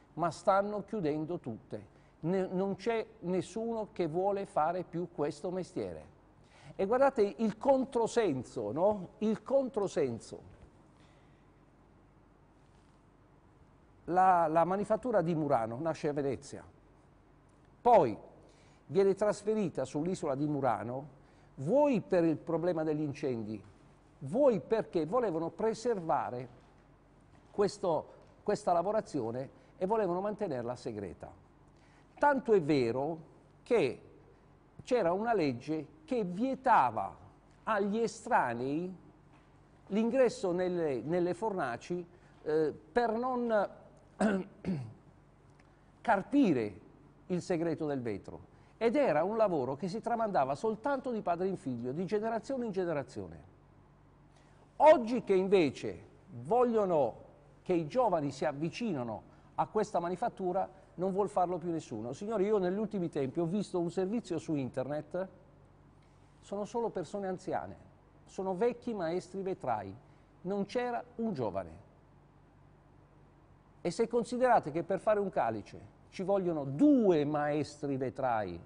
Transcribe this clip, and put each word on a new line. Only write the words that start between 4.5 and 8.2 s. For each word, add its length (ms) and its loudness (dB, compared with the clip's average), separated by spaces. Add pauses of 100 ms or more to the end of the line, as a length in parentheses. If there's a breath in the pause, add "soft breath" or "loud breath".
più 280 -6
questo 400 -4
mestiere. 680 -8 (560 loud breath)
E 100 -2
guardate 360 4 (160)
il 200 0
controsenso, 1120 0